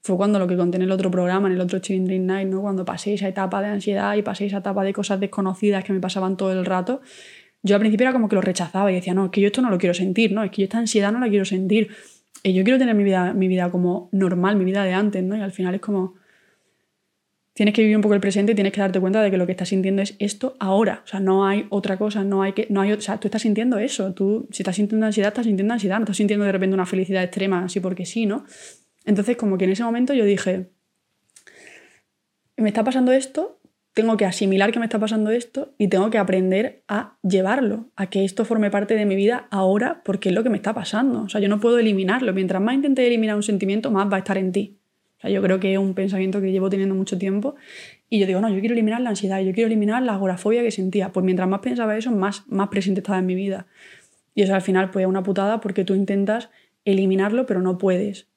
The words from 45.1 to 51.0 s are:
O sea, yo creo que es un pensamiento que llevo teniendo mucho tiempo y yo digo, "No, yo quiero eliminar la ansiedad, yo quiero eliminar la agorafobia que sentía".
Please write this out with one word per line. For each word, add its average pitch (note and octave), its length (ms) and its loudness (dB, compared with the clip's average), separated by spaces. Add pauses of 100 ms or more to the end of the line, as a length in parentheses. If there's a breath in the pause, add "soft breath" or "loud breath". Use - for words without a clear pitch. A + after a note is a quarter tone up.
O - 20 -20
sea, F#3+ 100 -6
yo G3 100 0
creo F#3+ 180 2
que F#3+ 140 0
es G3 40 0
un F#3+ 180 0
pensamiento F#3+ 440 -2
que F#3+ 120 -2
llevo F#3+ 180 0
teniendo G3 260 0
mucho F#3+ 220 -2
tiempo G3+ 380 -2 (540 loud breath)
y A3 100 2
yo G3 60 4
digo, F#3 140 0
"No, A3 80 2
yo G3 140 0
quiero A3+ 120 0
eliminar A3+ 280 0
la B3 80 -2
ansiedad, G3 320 -2
yo F#3+ 120 0
quiero A3+ 140 2
eliminar A3 340 2
la A#3+ 120 0
agorafobia G3 500 0
que A3+ 80 0
sentía". F#3+ 400 -2